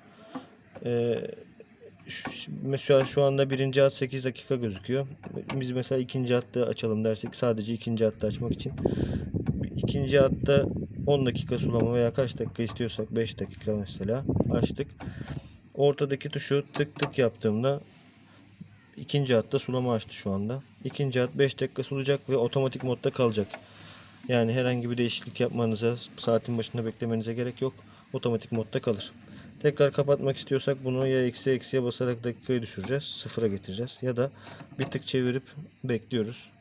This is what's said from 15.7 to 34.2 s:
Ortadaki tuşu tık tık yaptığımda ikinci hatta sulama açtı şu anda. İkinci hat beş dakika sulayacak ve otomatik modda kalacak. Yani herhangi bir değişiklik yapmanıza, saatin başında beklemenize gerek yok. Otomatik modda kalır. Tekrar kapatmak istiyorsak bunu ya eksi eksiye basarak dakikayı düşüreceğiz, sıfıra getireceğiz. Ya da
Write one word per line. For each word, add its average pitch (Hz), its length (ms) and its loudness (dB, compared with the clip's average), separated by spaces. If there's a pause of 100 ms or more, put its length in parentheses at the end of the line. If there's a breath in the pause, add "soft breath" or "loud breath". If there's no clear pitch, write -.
Ortadaki 139 560 2
tuşu 139 340 -2 (100)
tık - 260 -2
tık - 180 -2
yaptığımda 120 640 2 (1160 loud breath)
ikinci 139 380 2
hatta 120 240 4
sulama 123 340 0
açtı - 200 -2
şu - 180 -4
anda. 107 300 -2 (220)
İkinci 127 360 0
hat 127 140 2
beş 139 260 2
dakika 131 240 -2
sulayacak 135 460 0
ve 135 80 2
otomatik 131 460 2
modda 127 280 0
kalacak. 107 360 2 (800 loud breath)
Yani 117 260 4
herhangi 123 380 0
bir 120 60 -4
değişiklik - 420 -2
yapmanıza, 117 560 2 (220)
saatin 117 400 2
başında 113 280 -2
beklemenize 113 480 -2
gerek 123 280 -4
yok. 131 120 0 (400 loud breath)
Otomatik 117 380 -2
modda 113 300 -2
kalır. 104 300 -2 (500 loud breath)
Tekrar 147 300 4
kapatmak 135 460 2
istiyorsak 135 460 0
bunu 131 240 0
ya 131 180 4
eksi 123 260 0
eksiye 127 320 0
basarak 120 400 -2
dakikayı 120 380 -2
düşüreceğiz, 117 420 -4
sıfıra - 440 -2
getireceğiz. 98 540 -4
Ya 127 160 -2
da 131 140 0 (480 loud breath)